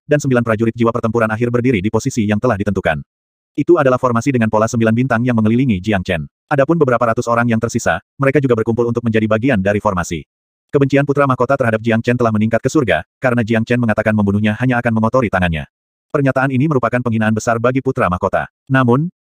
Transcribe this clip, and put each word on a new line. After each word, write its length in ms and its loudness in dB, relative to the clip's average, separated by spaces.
dan 160 0
sembilan 240 0
prajurit 320 -2
jiwa 160 0
pertempuran 400 -2
akhir 240 -2
berdiri 240 0
di 80 -2
posisi 400 -2
yang 80 0
telah 240 0
ditentukan. 400 -2
Itu 240 4
adalah 160 4
formasi 320 0
dengan 240 0
pola 160 2
sembilan 240 2
bintang 320 0
yang 80 0
mengelilingi 480 0
Jiang 240 -2
Chen. 240 -6
Adapun 320 2
beberapa 240 2
ratus 240 -2
orang 240 0
yang 80 2
tersisa, 400 -2
mereka 220 0
juga 160 2
berkumpul 320 0
untuk 160 -2
menjadi 240 2
bagian 340 0
dari 220 0
formasi. 420 -2
Kebencian 400 2
putra 160 2
mahkota 320 0
terhadap 240 0
Jiang 240 0
Chen 100 2
telah 140 2
meningkat 320 0
ke 80 -2
surga, 320 0
karena 240 0
Jiang 240 0
Chen 160 0
mengatakan 320 0
membunuhnya 480 0
hanya 160 0
akan 160 -2
mengotori 400 0
tangannya. 320 -2
Pernyataan 480 0
ini 160 2
merupakan 320 -2
penghinaan 320 0
besar 240 -2
bagi 240 0
putra 240 -2
mahkota. 400 -2
Namun, 400 2